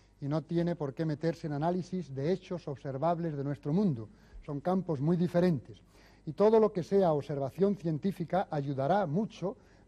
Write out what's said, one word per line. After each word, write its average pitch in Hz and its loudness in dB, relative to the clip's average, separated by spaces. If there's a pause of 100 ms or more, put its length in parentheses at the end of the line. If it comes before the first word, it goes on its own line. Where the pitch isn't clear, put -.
(200)
y 123 -8
no 156 0
tiene 170 0
por 143 -6
qué 165 -4
meterse 165 -2
en 151 -4
análisis 165 -2
de 139 0
hechos 185 -6
observables 151 -2
de 139 -4
nuestro 143 -4
mundo. 151 0 (340)
Son 143 -8
campos 180 0
muy 165 2
diferentes. 170 0 (460)
Y 156 -8
todo 220 6
lo 208 4
que 180 -4
sea 190 4
observación 147 0
científica 170 -2
ayudará 147 0
mucho 175 -4 (320)